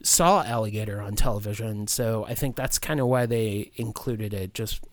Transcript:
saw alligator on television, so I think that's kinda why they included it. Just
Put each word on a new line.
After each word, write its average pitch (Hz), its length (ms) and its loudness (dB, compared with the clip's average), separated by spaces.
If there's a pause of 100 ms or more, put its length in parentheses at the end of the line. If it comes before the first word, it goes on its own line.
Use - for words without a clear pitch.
saw 180 400 6
alligator 107 580 -2
on 101 160 -6
television, 104 720 0
so 113 420 0
I 120 60 -4
think 131 200 -2
that's - 240 -2
kinda 147 280 0
why 123 200 4
they 113 500 0
included 110 580 -4
it. 95 180 -6
Just - 280 -4 (120)